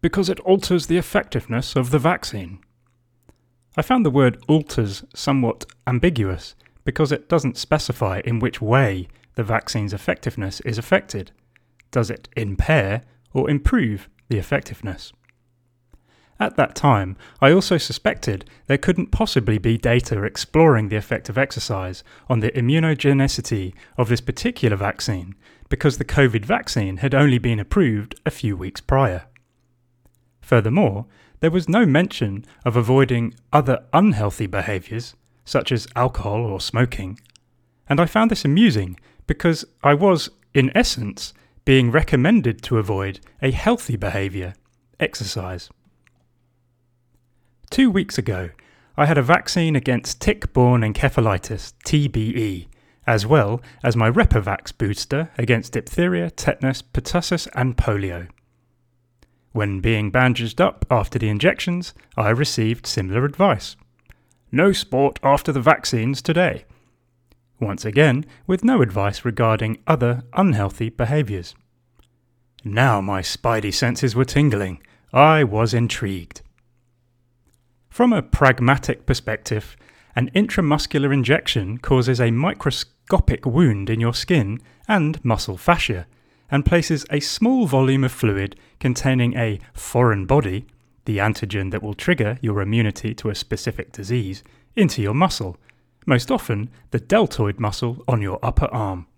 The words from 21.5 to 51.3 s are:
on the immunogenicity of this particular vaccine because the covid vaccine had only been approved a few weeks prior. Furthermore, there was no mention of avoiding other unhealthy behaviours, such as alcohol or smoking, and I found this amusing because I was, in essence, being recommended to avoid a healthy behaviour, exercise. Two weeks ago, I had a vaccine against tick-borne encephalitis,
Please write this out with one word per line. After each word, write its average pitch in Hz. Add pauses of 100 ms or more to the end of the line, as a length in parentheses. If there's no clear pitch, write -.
on 123
the 107
immunogenicity 139 (240)
of 117
this 120
particular 117
vaccine 98 (340)
because -
the 143
covid 117
vaccine 104
had 127
only 139
been 117
approved 107
a 151
few 101
weeks 95
prior. 120 (1160)
Furthermore, 117 (340)
there 160
was 170
no 214
mention 131 (220)
of 117
avoiding 123 (200)
other 131
unhealthy 117
behaviours, 101 (300)
such -
as 117
alcohol 117
or 104
smoking, 113 (680)
and 143
I 175
found 220
this 220
amusing 139 (280)
because 160 (180)
I 143
was, 170 (240)
in 131
essence, 123 (300)
being 131
recommended 143
to 117
avoid 98 (200)
a 135
healthy 214
behaviour, 95 (440)
exercise. 95 (2000)
Two 262
weeks 185
ago, 92 (480)
I 147
had 151
a -
vaccine 160
against 120
tick-borne 123
encephalitis, 107 (140)